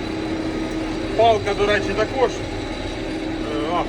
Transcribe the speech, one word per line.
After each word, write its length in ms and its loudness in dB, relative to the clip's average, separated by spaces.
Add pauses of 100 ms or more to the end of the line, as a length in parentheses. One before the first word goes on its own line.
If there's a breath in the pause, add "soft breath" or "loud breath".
(1160)
Палка, 380 4
до 120 4
речі, 300 2
також. 340 2
Е, 60 -4 (1400)
а, 140 2